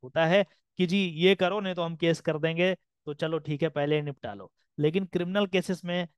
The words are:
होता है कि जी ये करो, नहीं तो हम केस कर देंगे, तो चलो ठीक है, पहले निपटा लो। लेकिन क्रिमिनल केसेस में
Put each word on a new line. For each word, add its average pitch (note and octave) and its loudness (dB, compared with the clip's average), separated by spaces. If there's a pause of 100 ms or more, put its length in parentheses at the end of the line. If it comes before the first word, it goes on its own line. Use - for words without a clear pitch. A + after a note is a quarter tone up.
होता D#3 0
है F#3 4 (320)
कि F3+ 2
जी F#3+ 0
ये F3 4
करो, F#3 0
नहीं F#3+ -4
तो E3+ -4
हम E3 -6
केस E3 0
कर D#3 -2
देंगे, E3 0 (300)
तो D3 -8
चलो D#3+ -4
ठीक D3+ -4
है, D#3+ 2
पहले D3 0
निपटा C3+ -8
लो। G2 -16 (280)
लेकिन D#3+ 2
क्रिमिनल F#3 -2
केसेस F3+ -2
में F3 -4 (100)